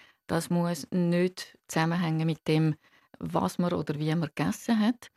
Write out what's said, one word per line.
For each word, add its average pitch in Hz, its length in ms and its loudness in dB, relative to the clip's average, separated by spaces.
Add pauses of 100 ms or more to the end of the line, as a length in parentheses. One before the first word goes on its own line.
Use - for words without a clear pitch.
(280)
Das 165 200 -2
muss 175 420 0
nicht 175 760 0
zusammenhängen 165 580 0
mit 165 220 -2
dem, 156 300 4 (420)
was 175 400 -2
man 175 140 0
oder 160 260 -2
wie 156 160 0
man 165 200 -2
gegessen 220 440 -2
hat. 220 380 0